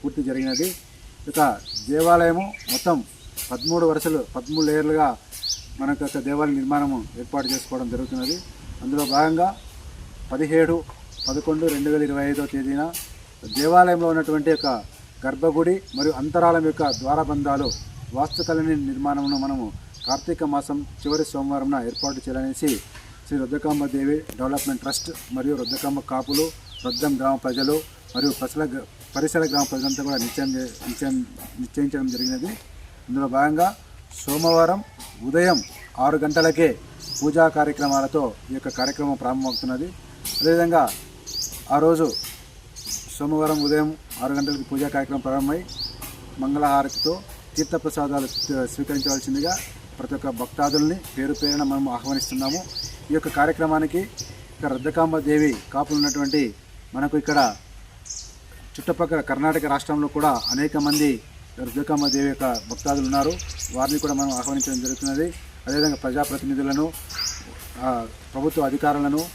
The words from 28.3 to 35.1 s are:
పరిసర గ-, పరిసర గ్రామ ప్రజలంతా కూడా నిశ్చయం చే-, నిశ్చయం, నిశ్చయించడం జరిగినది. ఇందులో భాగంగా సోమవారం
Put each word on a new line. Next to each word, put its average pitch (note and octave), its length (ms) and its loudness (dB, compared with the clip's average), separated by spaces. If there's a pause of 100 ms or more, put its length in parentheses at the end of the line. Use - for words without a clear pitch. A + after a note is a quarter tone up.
పరిసర D#3 320 -2
గ-, B2+ 140 -8 (300)
పరిసర D#3 260 2 (100)
గ్రామ C#3+ 200 4
ప్రజలంతా C3+ 340 -2
కూడా C#3 180 0
నిశ్చయం A#2+ 320 -2
చే-, B2+ 160 -4 (160)
నిశ్చయం, A#3+ 280 -2 (460)
నిశ్చయించడం C4+ 520 -2
జరిగినది. C3 360 -4 (580)
ఇందులో C3+ 280 0
భాగంగా D#3 320 4 (540)
సోమవారం E3 580 6 (480)